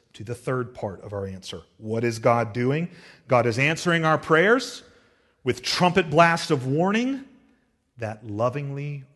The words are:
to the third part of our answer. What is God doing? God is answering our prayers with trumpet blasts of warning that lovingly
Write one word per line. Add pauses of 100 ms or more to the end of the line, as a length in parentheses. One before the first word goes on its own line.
(140)
to
the
third
part
of
our
answer. (160)
What
is
God
doing? (380)
God
is
answering
our
prayers (600)
with
trumpet
blasts
of
warning (720)
that
lovingly (120)